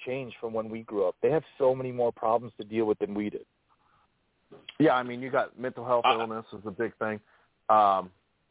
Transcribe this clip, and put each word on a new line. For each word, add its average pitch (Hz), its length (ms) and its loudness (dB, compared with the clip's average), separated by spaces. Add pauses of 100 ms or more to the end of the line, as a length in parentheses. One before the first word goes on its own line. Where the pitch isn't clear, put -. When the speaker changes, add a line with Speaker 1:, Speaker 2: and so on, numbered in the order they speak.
Speaker 1:
changed 127 360 -8
from 113 120 -8
when 110 160 -4
we 113 140 -10
grew 104 240 -2
up. 90 160 -2
They 120 80 4
have 151 140 0 (140)
so 131 160 4
many 127 180 -6
more 120 200 0
problems 113 460 0
to 113 80 -10
deal 110 200 0
with 107 120 2
than 101 160 -4
we 104 160 -2
did. - 140 -10 (1300)
Speaker 2:
Yeah, 147 160 6
I 127 80 0
mean, 123 200 -8
you 131 80 -8
got 123 280 -2
mental 120 260 -8
health 120 220 2
Speaker 3:
Uh, 127 120 4
Speaker 2:
illness 113 340 -6
is 104 140 -14
a 107 40 -6
big 104 280 -4
thing. 107 220 -4 (480)
Um, 98 420 4 (400)